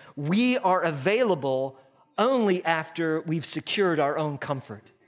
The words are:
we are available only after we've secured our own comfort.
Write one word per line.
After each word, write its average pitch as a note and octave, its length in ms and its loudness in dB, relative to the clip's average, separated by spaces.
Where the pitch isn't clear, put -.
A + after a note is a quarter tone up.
we G#3 420 2
are F#3 240 2
available D3 960 0
only G#3+ 460 2
after D#3+ 560 -2
we've D#3+ 260 -4
secured E3+ 540 -2
our C#3+ 180 0
own D3+ 180 -2
comfort. B2+ 460 -8